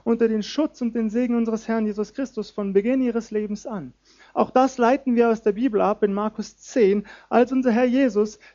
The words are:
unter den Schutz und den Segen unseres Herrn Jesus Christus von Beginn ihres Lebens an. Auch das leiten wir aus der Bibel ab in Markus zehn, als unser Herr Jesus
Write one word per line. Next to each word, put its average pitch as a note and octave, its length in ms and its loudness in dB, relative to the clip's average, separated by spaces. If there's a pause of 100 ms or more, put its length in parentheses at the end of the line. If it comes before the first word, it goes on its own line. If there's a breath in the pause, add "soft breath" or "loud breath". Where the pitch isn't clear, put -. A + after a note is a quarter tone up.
unter A#3 240 0
den A3 160 -2
Schutz - 380 -4
und A#3 120 -4
den A3+ 160 -2
Segen A#3+ 240 -2
unseres A3+ 340 -2
Herrn A3+ 200 -2
Jesus G#3 260 -6
Christus A#3 380 -8
von G3+ 220 -4
Beginn A#3+ 280 2
ihres A#3 300 -4
Lebens G#3+ 340 -6
an. F#3 260 -10 (440 soft breath)
Auch B3 160 0
das C4 260 2
leiten B3 380 2
wir A#3 160 4
aus A3 100 -2
der G#3 120 0
Bibel G#3+ 280 -2
ab G#3 220 0
in G3+ 100 2
Markus G#3+ 460 -6
zehn, G3+ 480 2 (200 loud breath)
als B3 240 2
unser B3+ 200 0
Herr B3 140 2
Jesus A#3 520 0 (180 soft breath)